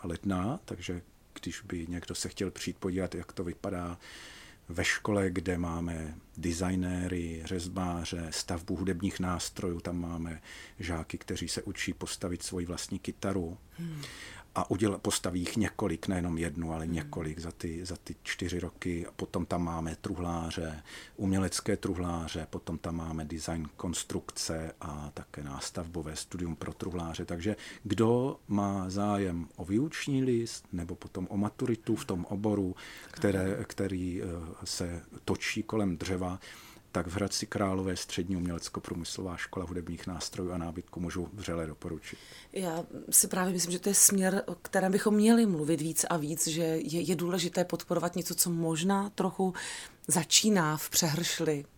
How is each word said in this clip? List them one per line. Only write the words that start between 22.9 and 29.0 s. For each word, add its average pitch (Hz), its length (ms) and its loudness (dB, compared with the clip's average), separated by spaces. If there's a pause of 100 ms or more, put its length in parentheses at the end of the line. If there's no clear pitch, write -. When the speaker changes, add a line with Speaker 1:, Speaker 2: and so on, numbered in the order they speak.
Speaker 1:
máme 80 280 -2
design 80 520 -4
konstrukce - 1040 -4
a 73 340 -6
také 73 280 -10
nástavbové 78 760 -6
studium 85 400 -4
pro - 160 -6
truhláře. 87 520 -4
Takže 87 320 -2 (280)
kdo 117 520 6 (120)
má 98 420 2
zájem 98 640 2